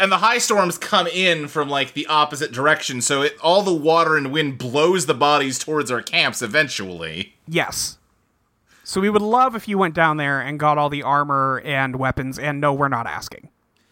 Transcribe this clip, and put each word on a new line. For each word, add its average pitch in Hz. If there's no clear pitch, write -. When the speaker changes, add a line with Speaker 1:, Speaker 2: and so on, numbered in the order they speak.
Speaker 1:
And 190
the 190
high 226
storms 196
come 185
in 170
from, 143
like, 139
the 147
opposite 151
direction, 135
so 139
it, 147
all 180
the 190
water 160
and 135
wind 143
blows 151
the 151
bodies 143
towards 151
our 113
camps 147
eventually. 95
Speaker 2:
Yes. -
So -
we 202
would 208
love 240
if 220
you 202
went 175
down 160
there 143
and 143
got 147
all 147
the 143
armor 135
and 135
weapons, 131
and 143
no, 147
we're 139
not 117
asking. -